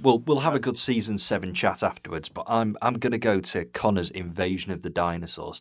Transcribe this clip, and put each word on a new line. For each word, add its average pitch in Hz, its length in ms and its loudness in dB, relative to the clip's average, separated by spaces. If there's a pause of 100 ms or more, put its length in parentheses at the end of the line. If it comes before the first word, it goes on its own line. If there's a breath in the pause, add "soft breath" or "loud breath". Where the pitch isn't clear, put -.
we'll, 120 180 8
we'll 139 200 2
have 147 140 2
a 131 60 0
good 120 180 -2
season 110 400 0
seven 92 340 0
chat 92 300 0
afterwards, 85 460 -4
but - 200 -10
I'm, 113 320 2
I'm 123 140 0
gonna 120 240 0
go 104 220 2
to 87 240 -2
Connor's 98 460 0
Invasion 92 640 -4
of 87 100 -8
the 87 80 -8
Dinosaurs. 85 720 -4